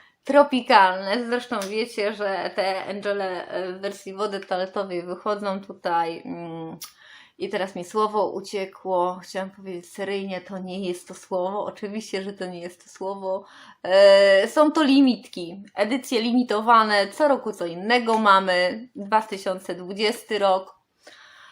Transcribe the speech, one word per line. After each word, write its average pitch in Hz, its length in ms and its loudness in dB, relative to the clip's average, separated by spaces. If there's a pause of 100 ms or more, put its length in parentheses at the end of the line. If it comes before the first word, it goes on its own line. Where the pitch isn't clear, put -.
(240)
tropikalne. 233 1000 4
Zresztą 240 340 -4 (100)
wiecie, 220 440 -4
że 190 420 -4
te 190 300 -2
Angele 196 640 -6 (260)
w 190 80 -16
wersji 196 320 -10
wody 196 260 -4
toaletowej 190 640 -6
wychodzą 196 580 -6
tutaj, 170 640 -4
mm, 165 520 -12 (600)
i 196 120 -8
teraz 196 260 -6
mi 175 100 -10
słowo 214 460 -2
uciekło, 185 920 -4
chciałam 190 280 -8
powiedzieć 190 420 -14
seryjnie, 196 480 -6
to 190 160 -12
nie 185 300 -8
jest 180 200 -6
to 185 60 -16
słowo, 190 520 -4
oczywiście, 202 580 -8
że 196 100 -10
to 190 120 -10
nie 180 140 -10
jest 175 240 -14
to - 60 -20
słowo. 196 560 -8 (380)
E, 196 640 8
są 302 240 4
to 320 120 2
limitki, 214 800 2 (120)
edycje 220 460 -2
limitowane, 220 840 4
co 294 200 0
roku 247 240 0
co 185 140 -6
innego 220 520 0
mamy, 190 800 2
dwa 202 260 0
tysiące 190 540 -6
dwudziesty 208 640 -4
rok. 190 360 2 (760)